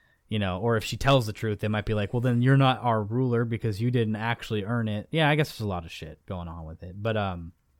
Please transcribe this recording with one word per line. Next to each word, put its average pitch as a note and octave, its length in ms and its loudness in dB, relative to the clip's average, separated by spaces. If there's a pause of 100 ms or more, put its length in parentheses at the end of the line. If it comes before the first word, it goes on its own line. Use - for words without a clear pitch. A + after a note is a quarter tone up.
(280)
you A2 100 -2
know, F#2 200 0
or A#2 200 2
if G#2 60 -2
she - 120 -6
tells C3+ 300 4
the G#2+ 80 -6
truth, G#2+ 260 -4
they G#2+ 80 -2
might G#2+ 160 0
be - 100 -2
like, G#2 200 -2
"Well, B2 80 0
then A#2+ 180 2
you're C3 160 6
not C3 260 4
our A2+ 200 2
ruler A#2+ 420 0
because A2 360 -2
you B2 100 2
didn't A2+ 260 2
actually A2 480 -2
earn A2+ 240 -2
it." G#2 220 -4
Yeah, D#3 180 4
I D3 60 4
guess D3+ 160 0
there's - 100 -12
a A2 60 -2
lot F2 180 -4
of D#2+ 80 -16
shit - 340 -14
going F2 220 -8
on E2 160 -12
with D#2+ 180 -14
it, F#2 200 -12
but, A2 140 0
um, F2 360 -4 (280)